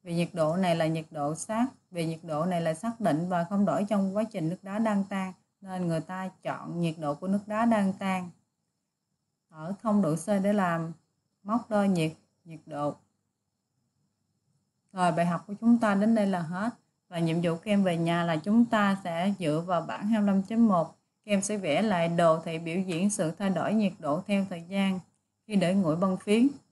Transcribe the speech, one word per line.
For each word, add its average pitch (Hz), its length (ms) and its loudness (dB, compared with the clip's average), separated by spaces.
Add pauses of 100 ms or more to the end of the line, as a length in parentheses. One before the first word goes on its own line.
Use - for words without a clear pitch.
Vì 170 120 -6
nhiệt 170 180 0
độ 160 240 2
này 180 200 2
là 165 100 2
nhiệt 160 240 -2
độ 151 240 -4
xác, 220 320 -2 (240)
vì 170 160 -4
nhiệt 160 160 -6
độ 160 240 -4
này 180 140 0
là 160 140 0
xác 233 260 -8
định 170 280 0
và 175 160 0
không 202 200 0
đổi 170 240 0
trong 196 280 0
quá 220 80 0
trình 185 240 -4
nước 185 140 -6
đá 202 160 -8
đang 214 260 0
tan, 190 280 -6 (280)
nên 185 280 -6
người 165 120 0
ta 185 280 -10 (140)
chọn 156 380 -8
nhiệt 165 180 -2
độ 147 160 -4
của 185 140 -8
nước 202 180 0
đá 208 180 -2
đang 208 280 2
tan 185 380 -4 (1160)
ở 160 340 -10
không 208 200 2
độ 160 140 2
C 160 100 -8
để 202 260 2
làm 170 400 0 (500)
mốc 214 280 -4
đo 208 120 0
nhiệt, 170 300 2 (320)
nhiệt 160 220 -18
độ. 147 280 -4 (2000)
Rồi, 180 200 2
bài 170 140 0
học 170 200 -4
của 202 140 -10
chúng 233 180 6
ta 214 160 2
đến 214 200 4
đây 208 120 4
là 185 140 0
hết. 180 300 -4 (380)
Và 175 100 -8
nhiệm 165 240 2
vụ 165 140 0
các 190 140 -10
em 202 120 4
về 180 140 2
nhà 170 280 2
là 170 120 0
chúng 208 280 4
ta 202 400 2
sẽ 180 340 -2
dựa 160 280 0
vào 175 140 2
bảng 160 280 -6
hai 220 120 2
mươi 202 60 2
lăm 196 160 2
chấm 226 260 2
một, 170 280 2 (280)
các 208 80 -2
em 196 100 2
sẽ 208 140 -4
vẽ 175 260 0
lại 180 260 2
đồ 170 320 4
thị 165 180 -6
biểu 165 200 -4
diễn 185 320 0
sự 175 200 -2
thay 196 200 -4
đổi 165 240 0
nhiệt 208 240 2
độ 156 280 -2
theo 196 240 0
thời 170 180 -10
gian 190 320 0 (460)
khi 214 100 -4
để 175 180 2
nguội 170 220 2
băng 185 200 0
phiến. 220 320 2 (240)